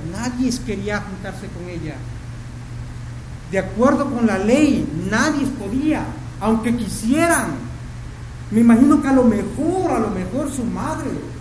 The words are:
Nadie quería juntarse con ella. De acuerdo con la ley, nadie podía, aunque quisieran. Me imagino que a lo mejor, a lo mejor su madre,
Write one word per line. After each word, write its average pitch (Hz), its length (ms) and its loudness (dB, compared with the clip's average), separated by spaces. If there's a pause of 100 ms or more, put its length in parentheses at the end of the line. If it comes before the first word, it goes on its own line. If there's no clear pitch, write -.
(120)
Nadie 247 400 -2 (120)
quería 202 360 -2
juntarse 190 480 -10
con 175 200 -10
ella. 156 280 -8 (1500)
De 190 80 0
acuerdo 262 500 2
con 233 180 0
la 196 120 2
ley, 240 480 4 (240)
nadie 277 360 2
podía, 240 580 0 (360)
aunque 226 360 2
quisieran. 247 720 2 (1040)
Me 220 80 6
imagino 233 420 8
que 269 60 0
a 269 40 4
lo 254 120 6
mejor, 285 680 2
a 247 80 0
lo 214 120 0
mejor 240 420 -4
su 247 100 -4
madre, 196 480 -4 (300)